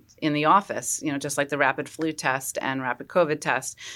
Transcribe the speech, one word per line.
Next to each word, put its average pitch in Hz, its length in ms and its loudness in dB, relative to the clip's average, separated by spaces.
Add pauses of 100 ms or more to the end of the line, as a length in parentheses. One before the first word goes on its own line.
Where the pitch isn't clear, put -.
(200)
in 151 120 0
the 147 140 2
office, 151 580 4
you 147 80 -2
know, 139 60 -2
just 143 200 -4
like 143 120 0
the 147 80 0
rapid 139 320 2
flu 160 240 -4
test 135 480 -2
and 131 200 -2
rapid 127 280 -4
covid 156 320 2
test. 131 360 -2 (180)